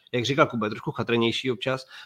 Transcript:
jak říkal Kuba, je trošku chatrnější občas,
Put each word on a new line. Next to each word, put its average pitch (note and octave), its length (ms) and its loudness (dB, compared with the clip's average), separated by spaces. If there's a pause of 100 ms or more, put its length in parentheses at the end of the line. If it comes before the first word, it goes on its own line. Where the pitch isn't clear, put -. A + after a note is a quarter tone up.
(120)
jak A#2+ 140 0
říkal C#3+ 220 4
Kuba, A2 180 -2
je G#2+ 40 2
trošku B2+ 220 -6
chatrnější A#2 600 0
občas, C3 340 -4 (200)